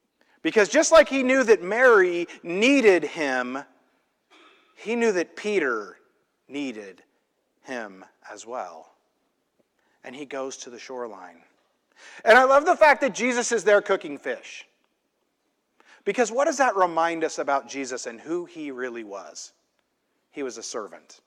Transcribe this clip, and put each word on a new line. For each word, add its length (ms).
Because 260
just 220
like 180
he 140
knew 220
that 180
Mary 640
needed 640
him, 540
he 220
knew 160
that 240
Peter 640
needed 560
him 420
as 160
well. 480
And 120
he 80
goes 340
to 120
the 80
shoreline. 640
And 140
I 60
love 200
the 120
fact 260
that 120
Jesus 380
is 120
there 180
cooking 340
fish. 500
Because 280
what 140
does 100
that 200
remind 480
us 140
about 300
Jesus 380
and 120
who 280
he 240
really 340
was? 480
He 120
was 140
a 60
servant. 640